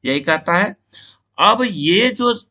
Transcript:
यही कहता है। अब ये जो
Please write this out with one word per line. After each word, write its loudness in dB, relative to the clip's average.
यही -2
कहता -2
है। 0
अब 2
ये 0
जो -2